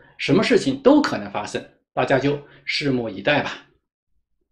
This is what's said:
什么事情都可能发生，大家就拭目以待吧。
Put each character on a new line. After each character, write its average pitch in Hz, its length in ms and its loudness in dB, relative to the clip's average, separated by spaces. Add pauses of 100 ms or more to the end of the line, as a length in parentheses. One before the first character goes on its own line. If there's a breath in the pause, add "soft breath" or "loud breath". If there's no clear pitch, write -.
(180 soft breath)
什 - 160 -2
么 220 100 4
事 202 160 4
情 - 220 -4
都 302 200 6
可 - 160 -2
能 101 140 -12
发 107 140 -6
生， - 200 -8 (280)
大 131 100 -2
家 131 160 2
就 143 220 -2 (260 soft breath)
拭 143 240 -2
目 120 160 -2
以 101 140 -10
待 147 200 0
吧。 - 240 -10 (880)